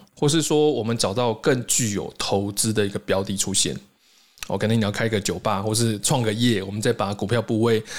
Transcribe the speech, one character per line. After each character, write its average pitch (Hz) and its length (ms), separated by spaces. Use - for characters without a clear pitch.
或 147 140
是 156 140
说 151 280
我 117 120
们 117 160
找 98 160
到 120 200
更 127 320
具 113 260
有 90 260
投 101 340
资 113 200
的 104 120
一 101 60
个 101 80
标 95 240
的 98 140
出 98 180
现。 71 200
哦， 95 80
可 107 100
能 113 120
你 110 40
要 101 80
开 113 180
个 110 100
酒 90 200
吧， 98 240
或 110 120
是 113 260
创 135 220
个 107 100
业， 113 300
我 95 80
们 104 100
再 117 120
把 104 200
股 101 140
票 117 140
部 110 220
位 113 200